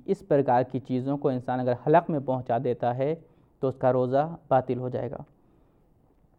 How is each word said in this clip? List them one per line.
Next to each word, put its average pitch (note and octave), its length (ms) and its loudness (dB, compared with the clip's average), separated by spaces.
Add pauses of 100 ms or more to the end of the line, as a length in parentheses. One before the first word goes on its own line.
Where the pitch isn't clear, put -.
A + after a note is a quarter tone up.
इस G3 160 -2
प्रकार C3+ 420 2
की C3 160 -6
चीज़ों B2+ 360 -4
को C#3+ 140 -2
इंसान B2+ 300 -4
अगर B2 160 0 (100)
हलक E3 240 4
में D3+ 140 -2
पहुंचा B2+ 340 -2
देता B2 340 -2
है, C3+ 220 -2 (480)
तो C3+ 60 0
उसका B2+ 220 0
रोज़ा B2+ 320 2 (280)
बातिल B2+ 280 2
हो B2+ 120 -6
जाएगा। B2 340 -8 (1160)